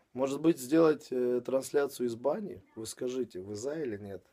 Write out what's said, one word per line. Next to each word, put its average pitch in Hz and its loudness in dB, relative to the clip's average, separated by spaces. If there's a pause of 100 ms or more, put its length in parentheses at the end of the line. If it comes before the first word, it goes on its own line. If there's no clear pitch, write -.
(120)
Может 135 -2
быть, 160 4
сделать, 151 4
э, 123 2
трансляцию 127 0
из 117 -6
бани? 139 -4 (140)
Вы 110 -8
скажите, 123 -4
вы 101 -8
за 139 -6
или 120 -4
нет? 98 -10 (100)